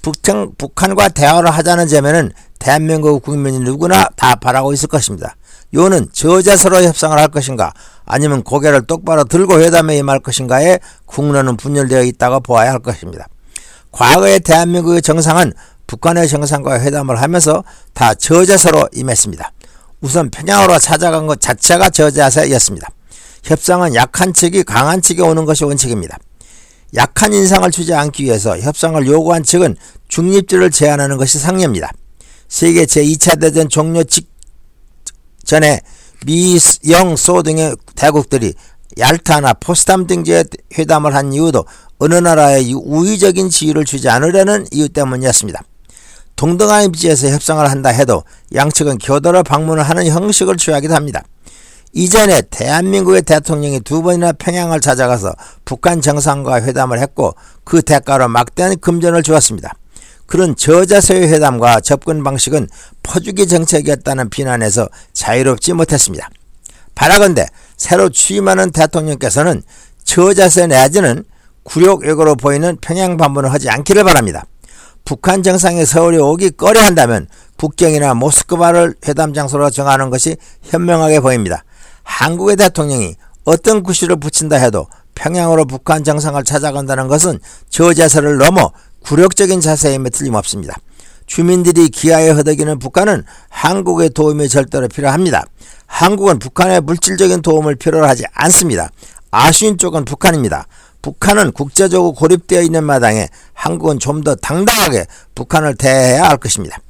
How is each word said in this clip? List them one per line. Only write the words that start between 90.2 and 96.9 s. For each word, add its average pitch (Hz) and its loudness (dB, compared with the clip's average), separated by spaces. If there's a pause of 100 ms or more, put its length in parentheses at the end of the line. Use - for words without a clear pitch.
주민들이 170 2
기아에 160 2
허덕이는 151 0
북한은 156 -2 (260)
한국의 175 -2
도움이 151 0
절대로 135 -2
필요합니다. 143 -2 (420)
한국은 190 0
북한의 175 0
물질적인 180 -2